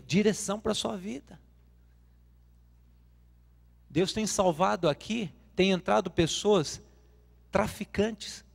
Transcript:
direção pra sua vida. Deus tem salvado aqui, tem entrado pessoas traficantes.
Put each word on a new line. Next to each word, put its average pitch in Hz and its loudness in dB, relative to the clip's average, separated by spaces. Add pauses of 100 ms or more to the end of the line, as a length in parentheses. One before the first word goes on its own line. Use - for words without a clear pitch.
direção 202 0
pra 214 -2
sua 226 -4
vida. 202 -14 (2500)
Deus 180 2
tem 220 -2
salvado 185 2
aqui, 214 -4 (220)
tem 190 4
entrado 190 2
pessoas 175 0 (680)
traficantes. - -2 (100)